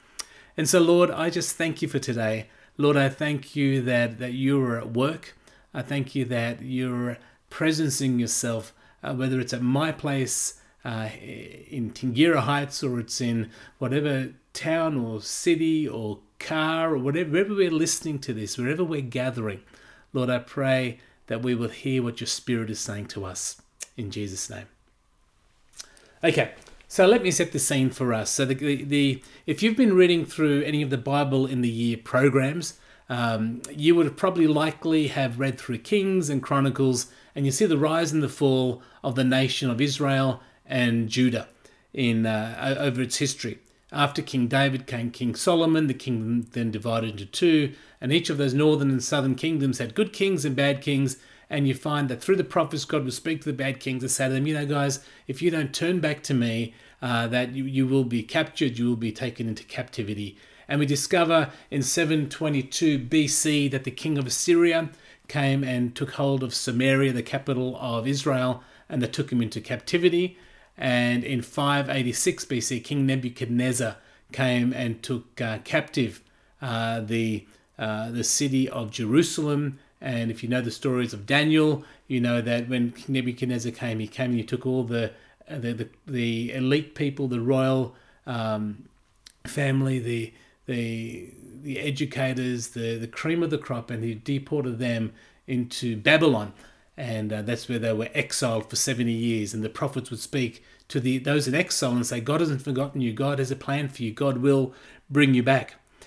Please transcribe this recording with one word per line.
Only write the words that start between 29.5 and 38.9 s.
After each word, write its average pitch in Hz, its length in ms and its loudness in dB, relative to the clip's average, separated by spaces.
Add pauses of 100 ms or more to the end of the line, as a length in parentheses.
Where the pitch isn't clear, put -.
you've 220 140 4
been 226 180 6
reading 175 320 6
through 147 380 2
any 151 180 0
of 135 80 -2
the 131 80 0
Bible 135 480 2
in 127 160 0
the 117 80 2
Year 117 260 0
programs, 139 800 2 (300)
um, 117 640 -2
you 151 240 4
would 165 120 4
have 135 100 -4
probably 175 300 2
likely 156 600 2
have 131 300 -2
read 135 200 -2
through 117 200 -6
Kings 190 500 0
and 139 140 0
Chronicles, 135 640 2 (280)
and 143 120 0
you 135 60 2
see 214 140 4
the 160 120 4
rise 156 340 2
and 156 100 2
the 135 60 0
fall 127 540 2 (200)